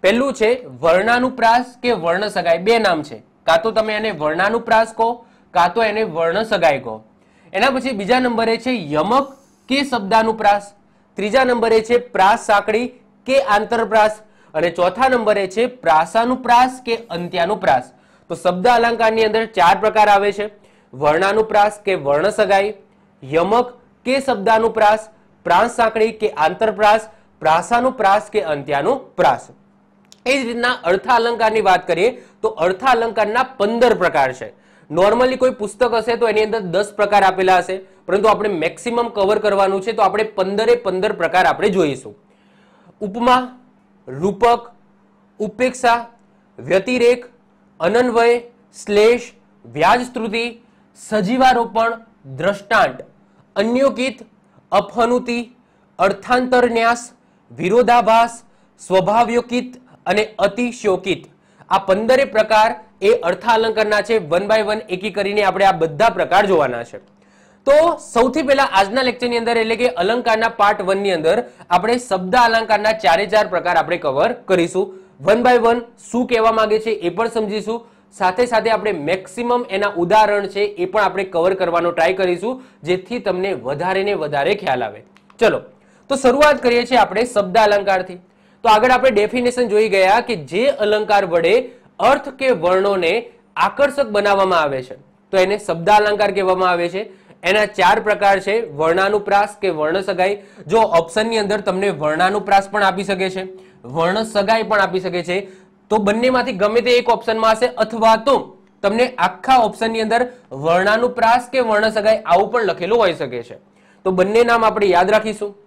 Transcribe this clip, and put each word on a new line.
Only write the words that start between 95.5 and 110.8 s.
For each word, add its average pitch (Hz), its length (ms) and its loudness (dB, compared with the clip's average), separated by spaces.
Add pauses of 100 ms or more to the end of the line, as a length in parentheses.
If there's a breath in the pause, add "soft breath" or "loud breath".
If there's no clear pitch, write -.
શબ્દ 170 300 -4 (120)
અલંકાર 208 320 0
કહેવામાં 185 400 0
આવે 175 240 -2
છે. 214 120 -8 (340 loud breath)
એના 208 360 0
ચાર 196 180 4 (100)
પ્રકાર 202 340 2
છે, 196 140 -4 (240)
વર્ણાનુપ્રાસ 202 840 0
કે 190 80 0
વર્ણ 160 400 -2
સગાઈ. 190 260 0 (300 loud breath)
જો 220 140 2 (200)
ઓપ્શનની 220 420 -2
અંદર 202 160 -2 (100)
તમને 196 220 -2 (120)
વર્ણાનુપ્રાસ 196 680 0
પણ 202 160 0
આપી 190 220 -4
શકે 190 240 -2
છે, 190 100 -8 (520 loud breath)
વર્ણ 180 360 0
સગાઈ 214 380 0
પણ 208 140 2
આપી 185 200 -4
શકે 180 240 -6
છે, 175 80 -2 (540 loud breath)
તો 214 80 0 (100)
બંનેમાંથી 240 540 0
ગમે 220 240 2
તે 247 140 2
એક 240 80 -6
ઓપ્શનમાં 220 480 0
હશે, 240 120 -2 (160)
અથવા 226 320 2 (100)
તો 277 80 4 (480)
તમને 220 240 0 (200)
આખા 254 420 2
ઓપ્શનની 226 380 -4
અંદર 226 140 0 (440 loud breath)
વર્ણાનુપ્રાસ 226 880 2